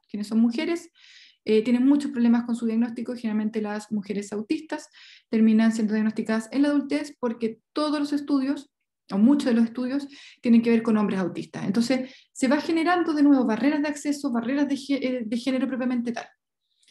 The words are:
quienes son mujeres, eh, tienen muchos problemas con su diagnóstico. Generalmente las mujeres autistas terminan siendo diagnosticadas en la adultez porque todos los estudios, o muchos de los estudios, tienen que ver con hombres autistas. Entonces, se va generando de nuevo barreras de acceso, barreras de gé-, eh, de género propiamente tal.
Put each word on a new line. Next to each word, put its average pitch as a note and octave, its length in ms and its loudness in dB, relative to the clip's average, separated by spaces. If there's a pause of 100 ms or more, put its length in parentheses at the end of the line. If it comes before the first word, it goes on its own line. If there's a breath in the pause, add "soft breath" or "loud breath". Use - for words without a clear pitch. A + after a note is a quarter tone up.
quienes G3+ 180 -8
son A3+ 120 0
mujeres, D#4 500 0 (540 loud breath)
eh, G#3+ 200 2
tienen B3 220 2
muchos C#4+ 260 2
problemas A#3 340 2
con A#3 100 -4
su A#3 100 -6
diagnóstico. A#3 480 -2
Generalmente G#3+ 480 -4
las G#3 300 -8
mujeres G3+ 400 -6
autistas D4 580 -6 (400 loud breath)
terminan A3 440 4
siendo A3 200 -2
diagnosticadas A3 580 -2
en C#4 100 0
la D4 80 4
adultez C#4+ 500 -2
porque A3+ 400 -6 (140)
todos D4+ 260 -2
los D4 140 -2
estudios, C#4+ 580 -4 (400)
o G3 80 -2
muchos C#4 260 4
de B3+ 80 2
los A#3 120 4
estudios, B3+ 420 -4 (340 loud breath)
tienen A#3 220 6
que A#3 80 2
ver A3+ 100 4
con A3+ 160 2
hombres G3 220 0
autistas. E3+ 460 -6
Entonces, A#3 500 0 (160)
se - 160 -2
va D4 140 2
generando E4 520 0
de D4+ 80 2
nuevo C#4 240 6
barreras C#4 380 0
de D4+ 60 -2
acceso, C#4+ 420 -4
barreras A#3+ 360 -2
de C#4 80 -2
gé-, C#4 300 -4
eh, B3+ 180 -4
de A3 140 -4
género C4 300 -2
propiamente B3 440 -4
tal. A#3 140 -8 (640 soft breath)